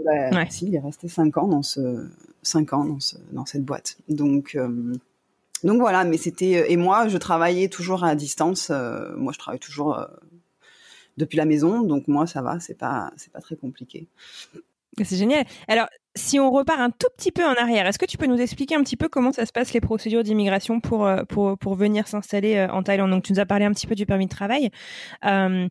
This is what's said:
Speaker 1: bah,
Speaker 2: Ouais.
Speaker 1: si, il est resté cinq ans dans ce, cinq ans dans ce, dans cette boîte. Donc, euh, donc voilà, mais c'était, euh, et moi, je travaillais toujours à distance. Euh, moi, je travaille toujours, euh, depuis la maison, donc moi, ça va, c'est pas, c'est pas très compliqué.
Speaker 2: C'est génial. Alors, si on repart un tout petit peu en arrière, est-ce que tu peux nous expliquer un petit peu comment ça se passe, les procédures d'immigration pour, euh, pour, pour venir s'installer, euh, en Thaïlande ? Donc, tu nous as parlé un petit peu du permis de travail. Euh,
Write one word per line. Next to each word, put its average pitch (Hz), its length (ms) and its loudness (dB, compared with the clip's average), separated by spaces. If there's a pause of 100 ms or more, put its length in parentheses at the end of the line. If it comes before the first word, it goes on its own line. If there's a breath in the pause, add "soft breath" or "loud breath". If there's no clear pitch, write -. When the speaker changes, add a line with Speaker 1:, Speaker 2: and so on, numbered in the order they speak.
Speaker 1:
bah, 151 320 2
Speaker 2:
Ouais. 160 120 0
Speaker 1:
si, - 160 -8
il 202 80 -2
est 147 60 0
resté 143 260 -10
cinq 160 300 2
ans 170 120 2
dans 147 140 2
ce, 127 460 -4 (340)
cinq 156 300 0
ans 143 120 2
dans 147 140 -4
ce, - 180 -8 (160)
dans 127 120 -8
cette 143 200 -6
boîte. - 340 -8 (100)
Donc, 143 480 0
euh, 120 380 -2 (720)
donc 208 160 4
voilà, 190 240 4
mais 165 120 2
c'était, 175 460 2
euh, - 40 4
et 175 120 4
moi, 196 300 4
je 196 100 0
travaillais 180 500 0
toujours 180 340 -4
à 165 140 4
distance. 170 540 -2
Euh, 117 460 -6
moi, 135 180 -4
je - 40 -14
travaille - 220 -10
toujours, 143 380 -4
euh, - 80 -8 (1120 soft breath)
depuis 156 180 -2
la 156 80 4
maison, 156 380 4
donc 147 260 0
moi, 147 180 4
ça 156 140 -6
va, 131 180 -4
c'est - 200 -14
pas, 123 400 -6
c'est - 140 -20
pas - 80 -18
très - 140 -16
compliqué. 147 520 -14 (1000 loud breath)
Speaker 2:
C'est 185 120 -4
génial. 240 300 2 (220 loud breath)
Alors, 226 180 2 (280)
si - 240 0
on 269 120 6
repart 277 280 2
un 240 120 2
tout - 160 -2 (100)
petit - 160 -2
peu 349 140 0
en 277 80 4
arrière, 233 320 2
est-ce - 120 0
que - 60 -2
tu - 140 -4
peux 311 80 0
nous 247 100 4
expliquer 269 380 -2
un 294 80 4
petit 262 160 -4
peu 320 100 0
comment 262 240 2
ça 233 140 -2
se - 60 -8
passe, 240 200 -2
les 240 80 2
procédures 220 420 0
d'immigration 208 580 0
pour, 214 260 0
euh, 190 180 2
pour, 196 320 0
pour 196 200 -4
venir 208 300 2
s'installer, 208 500 -2
euh, 190 140 2
en 190 120 -2
Thaïlande ? 196 280 2
Donc, 185 120 2
tu - 100 0
nous 190 80 2
as 202 60 2
parlé 202 180 2
un 208 80 2
petit - 140 -6
peu 226 80 -2
du 202 100 -2
permis 190 220 0
de 175 40 -4
travail. 233 380 -2 (560 loud breath)
Euh, 185 460 2